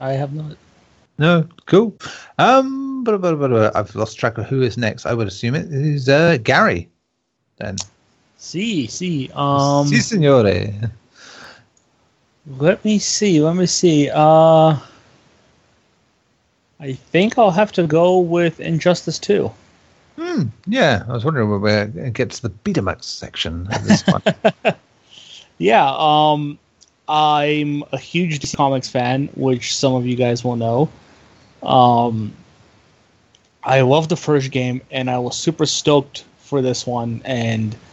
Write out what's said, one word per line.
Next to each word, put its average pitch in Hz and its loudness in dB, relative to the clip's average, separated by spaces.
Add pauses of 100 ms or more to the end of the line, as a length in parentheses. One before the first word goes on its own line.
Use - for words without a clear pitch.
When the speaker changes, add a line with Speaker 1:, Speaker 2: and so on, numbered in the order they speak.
Speaker 1:
I 135 -6
have 139 -6
not. 151 -12 (640)
Speaker 2:
No, 160 2 (200)
cool. 202 2 (400)
Um, 269 2
but, 214 -2
but, 170 0
but, 143 0
but 110 2
I've 101 -4
lost 107 -8
track 117 -2
of 107 -8
who 135 -2
is 120 -2
next. 117 -6
I - -4
would 113 -4
assume 120 -6
it 175 -6
is, 143 -4
uh, 156 4
Gary. 123 0 (680)
Then. 104 -10 (600)
Speaker 1:
Si, 180 -6
si. 156 -8
Um, 143 0
Speaker 2:
Si, 214 2
signore. 120 2 (1900)
Speaker 1:
Let 156 0
me 214 2
see. 190 2
Let 165 2
me 185 0
see. 151 2
Uh, 160 6 (2000)
I 139 -10
think 185 0
I'll 220 6
have 208 2
to 180 0
go 170 2
with 170 0
Injustice 165 -2
Two. 196 -2 (680)
Speaker 2:
Hmm. 320 -4 (220)
Yeah, 170 2
I 120 -8
was 120 -4
wondering 127 0
when 98 -2
we're 107 2
gonna 123 -10
get 107 -4
to - -16
the 117 -6
Betamax 95 -4
section - -10
of 107 -6
this - 2
one. - 2 (140)
Speaker 1:
<laughs> - -2 (840)
Yeah. 170 4
Um, 151 2 (520)
I'm 151 0
a 135 -6
huge 165 -4
D - -10
C - -12
Comics 135 0
fan, 131 -2
which 127 -2
some 131 0
of 123 -2
you 123 -4
guys 120 -2
will 123 -4
know. 117 -2 (720)
Um, 120 2 (1300)
I 135 2
love 143 2
the 170 -2
first 139 -2
game, 127 -4 (100)
and 131 -4
I 123 -2
was 123 -6
super 160 -4
stoked - 0 (140)
for 143 -4
this 127 -4
one, 120 -6
and 113 -4 (180)